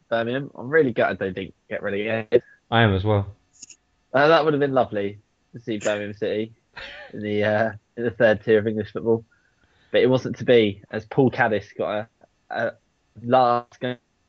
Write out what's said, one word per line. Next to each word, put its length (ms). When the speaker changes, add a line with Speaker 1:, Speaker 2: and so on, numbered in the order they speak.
Speaker 1:
Birmingham. 460
I'm 140
really 240
gutted 260
they 120
didn't 240
get 140
relegated. 600
Speaker 2:
I 120
am 120
as 100
well. 220
Speaker 1:
Uh, 160
that 160
would 100
have 60
been 140
lovely 440
to 60
see 180
Birmingham 360
City 380
in 100
the, 220
uh, 280
in 80
the 60
third 340
tier 140
of 80
English 260
football. 320
But 120
it 80
wasn't 280
to 60
be, 460
as 160
Paul 240
Caddis 460
got 140
a, 180
a 220
last 560
game 160